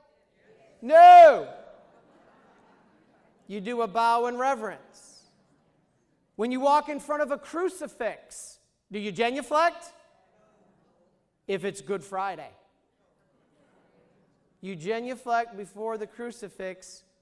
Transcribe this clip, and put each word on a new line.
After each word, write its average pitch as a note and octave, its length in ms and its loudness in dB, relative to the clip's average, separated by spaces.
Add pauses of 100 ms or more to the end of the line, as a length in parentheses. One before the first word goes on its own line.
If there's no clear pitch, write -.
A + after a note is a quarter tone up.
(800)
No. D#4+ 760 10 (1900)
You G3+ 140 -14
do A#3 200 -8
a A3+ 60 -2
bow A#3 380 -2
in A#3+ 120 -8
reverence. A3+ 920 -10 (1080)
When A#3 160 -6
you B3+ 80 -6
walk D4 300 0
in C#4+ 100 -10
front D4 220 -8
of C#4+ 100 -6
a C#4 60 -6
crucifix, - 1200 -12 (320)
do G3 80 -12
you G#3 140 -10
genuflect? D4 800 -4 (1500)
If F#3+ 160 -8
it's G3 160 -10
Good E3+ 240 -10
Friday. F#3 480 -12 (2000)
You F#3+ 160 -14
genuflect A#3 800 -8
before G#3+ 420 -14
the G#3 100 -14
crucifix F#3+ 1000 -18 (160)